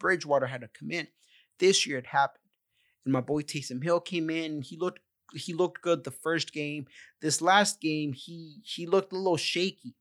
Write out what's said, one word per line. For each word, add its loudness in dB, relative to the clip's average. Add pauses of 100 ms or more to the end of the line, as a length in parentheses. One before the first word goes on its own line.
Bridgewater 2
had -10
to -16
come -14
in. -4 (520)
This 4
year -4
it -8
happened. 0 (640)
And 2
my 4
boy -2
Taysom -6
Hill 2
came -4
in. -4
He -12
looked, -4 (340)
he -8
looked 0
good 2
the -6
first -4
game. -6 (340)
This 0
last 4
game, -2
he, -14
he -10
looked 2
a -6
little 2
shaky. -4